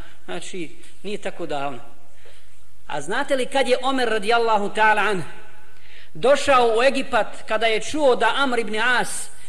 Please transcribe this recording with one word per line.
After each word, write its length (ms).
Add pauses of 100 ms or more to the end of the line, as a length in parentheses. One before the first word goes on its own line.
(240)
Znači, 520 (260)
nije 160
tako 280
davno. 340 (1040)
A 140
znate 360
li 100
kad 220
je 140
Omer 260
radijallahu 600
ta'ala 420
an 120 (920)
došao 640
u 40
Egipat 440 (220)
kada 180
je 140
čuo 360
da 200
Amr 220
ibn 180
As, 520 (200)